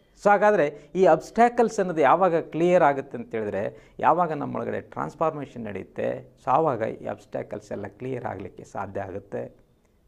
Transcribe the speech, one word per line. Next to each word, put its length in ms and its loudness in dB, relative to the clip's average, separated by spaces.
So 60 4
ಹಾಗಾದ್ರೆ 680 2
ಈ 100 4
obstacles 760 4
ಅನ್ನೋದು 200 -2
ಯಾವಾಗ 360 4
clear 460 2
ಆಗುತ್ತೆ 360 0
ಅಂತ 160 -12
ಹೇಳಿದ್ರೆ, 640 -6
ಯಾವಾಗ 340 2
ನಮ್ಮೊಳಗಡೆ 480 -6
transformation 840 -8
ನಡೆಯುತ್ತೆ, 800 -8
so 60 -2
ಆವಾಗ 300 0
ಈ 260 -6
obstacles 640 -10
ಎಲ್ಲ 140 -10
clear 380 -10
ಆಗ್ಲಿಕ್ಕೆ 400 -12
ಸಾಧ್ಯ 360 -10
ಆಗುತ್ತೆ. 560 -10